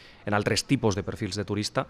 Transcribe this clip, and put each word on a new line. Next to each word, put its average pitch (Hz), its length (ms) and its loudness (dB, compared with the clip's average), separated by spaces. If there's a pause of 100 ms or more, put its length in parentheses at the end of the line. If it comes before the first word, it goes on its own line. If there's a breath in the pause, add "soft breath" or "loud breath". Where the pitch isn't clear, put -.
(260 loud breath)
en 110 80 4
altres 104 320 2
tipus 113 300 2
de 98 80 -4
perfils 101 320 -6
de 104 80 -4
turista, 104 460 -2